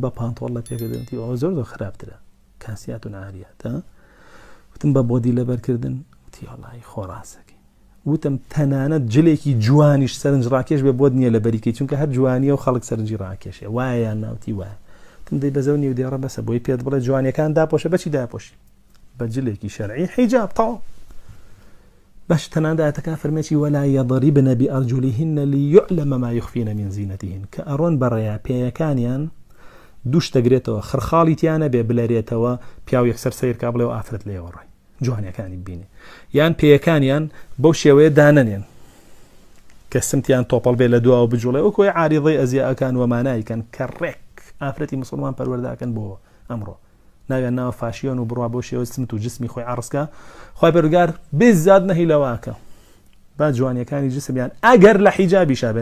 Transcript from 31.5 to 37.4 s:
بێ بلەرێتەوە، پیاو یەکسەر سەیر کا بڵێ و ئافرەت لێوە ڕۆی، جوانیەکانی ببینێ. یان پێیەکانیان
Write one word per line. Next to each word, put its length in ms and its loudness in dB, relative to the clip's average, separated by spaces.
بێ 160 2
بلەرێتەوە، 640 0
پیاو 260 2
یەکسەر 280 -4
سەیر 220 -2
کا 100 -2
بڵێ 160 0
و 80 -4
ئافرەت 320 -8
لێوە 280 -10
ڕۆی، 120 -20
جوانیەکانی 560 -6
ببینێ. 260 -14
یان 220 4
پێیەکانیان 640 4